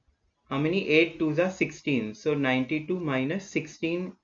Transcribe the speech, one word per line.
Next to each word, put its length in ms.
how 80
many? 320
Eight 300
twos 200
are 100
sixteen. 680
So 180
ninety-two 680
minus 500
sixteen 640